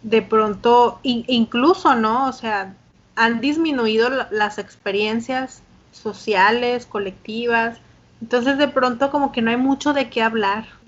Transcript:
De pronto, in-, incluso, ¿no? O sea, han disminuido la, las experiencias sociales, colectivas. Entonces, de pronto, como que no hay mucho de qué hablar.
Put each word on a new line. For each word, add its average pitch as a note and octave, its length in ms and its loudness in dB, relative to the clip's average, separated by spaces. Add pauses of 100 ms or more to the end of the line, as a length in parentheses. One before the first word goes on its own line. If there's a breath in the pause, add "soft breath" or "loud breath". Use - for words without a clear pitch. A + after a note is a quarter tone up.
De A3 180 2
pronto, A3 800 2
in-, A#3+ 240 -2
incluso, B3+ 680 2
¿no? A#3 320 0
O A#3+ 60 -6
sea, G3 420 -6 (400)
han A3+ 260 0
disminuido B3+ 680 0
la, C4 220 -4
las G#3 280 -2
experiencias A3 1040 -6 (280)
sociales, A3+ 960 0
colectivas. A3+ 960 -4 (420)
Entonces, B3 360 0
de C#4+ 100 2
pronto, B3+ 420 0
como C#4 220 -2
que A#3+ 100 -4
no A3+ 100 0
hay A#3+ 60 0
mucho C4+ 360 0
de C#4 160 -2
qué A#3 120 -2
hablar. A3 440 -2 (220)